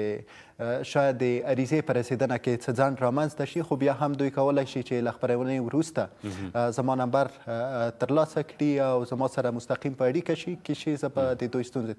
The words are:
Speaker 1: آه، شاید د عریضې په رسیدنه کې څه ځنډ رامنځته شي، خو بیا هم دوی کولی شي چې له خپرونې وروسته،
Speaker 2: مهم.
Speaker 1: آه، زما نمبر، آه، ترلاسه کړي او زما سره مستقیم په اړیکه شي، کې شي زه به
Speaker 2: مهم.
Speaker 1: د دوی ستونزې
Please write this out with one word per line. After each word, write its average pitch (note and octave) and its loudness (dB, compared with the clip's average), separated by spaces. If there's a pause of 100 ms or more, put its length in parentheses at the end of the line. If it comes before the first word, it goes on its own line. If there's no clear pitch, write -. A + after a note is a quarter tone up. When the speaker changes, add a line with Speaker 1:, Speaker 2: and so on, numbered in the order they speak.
(600)
Speaker 1:
آه، A#2+ -2
شاید C#3 2
د B2+ 0
عریضې B2+ 2
په C3+ 0
رسیدنه B2 0
کې A#2+ 0
څه C3 -4
ځنډ C3 2
رامنځته C#3+ 0
شي، E3 -2
خو D3+ -2
بیا C3+ 2
هم C#3+ 0
دوی C#3 0
کولی C#3 2
شي B2+ -4
چې - -12
له A#2+ 0
خپرونې B2+ 0
وروسته، B2+ 0 (140)
Speaker 2:
مهم. F#2+ -6
Speaker 1:
آه، A#2+ 2
زما C3 0
نمبر، C3 2 (200)
آه، A#2 -2
ترلاسه D3 0
کړي D3 0
او B2+ 2
زما C3 -2
سره B2 0
مستقیم B2 -4
په B2+ 2
اړیکه E3 0
شي، E3+ -4
کې D3+ -2
شي D3+ -2
زه C#3+ -2
به C3+ -2
Speaker 2:
مهم. C3 2
Speaker 1:
د B2 -2
دوی B2 0
ستونزې A2+ -4